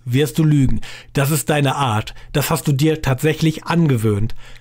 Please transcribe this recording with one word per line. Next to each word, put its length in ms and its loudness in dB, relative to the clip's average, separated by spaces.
wirst 320 0
du 60 4
lügen. 380 4
Das 180 0
ist 180 -2
deine 260 0
Art. 380 -2
Das 200 -2
hast 160 -4
du 40 2
dir 300 2
tatsächlich 640 0
angewöhnt. 720 2